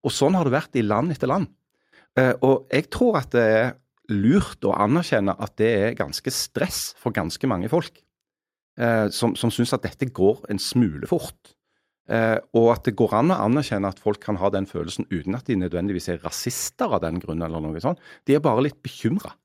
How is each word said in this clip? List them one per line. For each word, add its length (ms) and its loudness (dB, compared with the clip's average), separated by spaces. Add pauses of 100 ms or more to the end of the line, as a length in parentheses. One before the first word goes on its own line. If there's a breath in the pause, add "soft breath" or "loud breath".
Og 120 0
sånn 220 2
har 80 2
det 100 2
vært 240 -2
i 60 0
land 260 0
etter 160 -4
land. 220 -2 (680 soft breath)
Eh, 240 4
og 300 4
jeg 180 0
tror 300 2
at 120 -8
det 140 4
er 260 4 (380)
lurt 560 2
å 80 2
anerkjenne 640 0
at 200 -8
det 120 2
er 240 0
ganske 400 -6
stress 640 -6
for 160 -4
ganske 320 -4
mange 240 -2
folk, 300 -2 (840)
eh, 320 2
som, 240 0
som 160 0
synes 220 0
at 100 -4
dette 240 -4
går 400 2
en 80 -4
smule 480 0
fort. 480 -6 (560)
Eh, 300 2 (180)
og 160 6
at 140 -2
det 100 -2
går 160 2
an 220 2
å 100 -6
anerkjenne 480 -2
at 80 -18
folk 220 0
kan 180 -4
ha 80 2
den 160 -2
følelsen 480 -8
uten 240 -4
at 80 -12
de 160 0
nødvendigvis 480 -4
er 160 -6
rasister 640 -6
av 160 0
den 160 -4
grunn 240 -6
eller 160 -6
noe 220 -8
sånt. 180 -4 (240 loud breath)
De 80 4
er 80 4
bare 240 2
litt 160 -6
bekymret. 640 -6